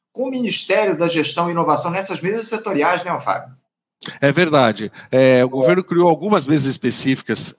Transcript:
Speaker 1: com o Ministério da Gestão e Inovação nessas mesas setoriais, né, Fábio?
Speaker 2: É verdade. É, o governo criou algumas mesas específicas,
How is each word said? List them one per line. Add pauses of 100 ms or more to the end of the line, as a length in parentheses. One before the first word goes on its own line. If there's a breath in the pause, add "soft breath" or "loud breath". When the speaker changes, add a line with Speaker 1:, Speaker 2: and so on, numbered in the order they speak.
(120)
Speaker 1:
com
o
Ministério
da
Gestão
e
Inovação
nessas
mesas
setoriais,
né,
Fábio? (680 loud breath)
Speaker 2:
É
verdade. (200 loud breath)
É,
o
governo
criou
algumas
mesas
específicas,